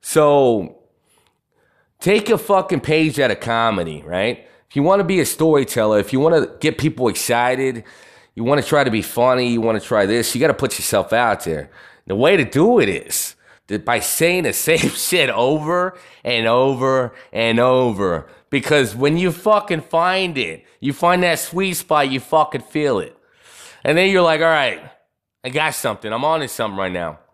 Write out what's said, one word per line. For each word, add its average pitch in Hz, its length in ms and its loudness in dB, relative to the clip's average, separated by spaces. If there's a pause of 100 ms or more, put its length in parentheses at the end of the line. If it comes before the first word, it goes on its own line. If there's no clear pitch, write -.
So, 135 760 4 (1200)
take 208 300 0
a 220 80 4
fucking 180 440 0
page 156 380 0
out 127 120 2
of 98 80 -4
comedy, 101 680 -2
right? 95 420 -4 (220)
If - 60 -10
you 143 80 0
wanna 196 200 2
be 185 160 0
a 139 60 2
storyteller, 123 760 2
if 98 140 -4
you 131 60 0
wanna 156 280 2 (120)
get 156 180 -2
people 123 300 -2
excited, 123 760 -2 (520)
you 113 80 -8
wanna 135 200 0
try 147 200 2
to 131 80 0
be 110 100 0
funny, 123 460 0
you 117 140 0
wanna 110 180 0
try 104 260 0
this, 113 280 0
you 120 60 -4
gotta 147 140 2
put - 240 -4
yourself - 340 -2
out 113 320 0
there. 78 260 -6 (380)
The 92 80 -4
way 156 220 4
to 143 80 2
do 196 340 2
it 110 100 2
is - 460 -6 (320)
that 101 160 -6
by 117 160 0
saying 175 440 -2
the 139 100 -2
<laughs> - 140 -4
same 160 220 2
shit 151 400 -2
over 151 680 -2 (260)
and 113 240 -2
over 131 680 0 (200)
and 113 260 0
over. 110 680 0 (240)
Because 135 440 0
when 143 220 0
you 180 140 0
fucking 202 500 0
find 175 560 -2
it, 82 260 -6 (160)
you 139 140 -4
find 180 300 2
that 170 160 0
sweet 185 340 -4
spot, 147 360 0
you 131 100 -4
fucking 151 420 0
feel 139 380 -2
it. 73 180 -10 (680)
And 151 140 0
then 190 120 2
you're 190 120 4
like, 160 180 4
"All 165 80 2
right, 135 320 0 (640)
I 127 60 -8
got 151 240 -2
something. 107 400 -6
I'm 120 100 -4
on 156 160 0
to 139 80 -6
something 104 300 -6
right 95 140 -4
now." 85 280 -8 (140)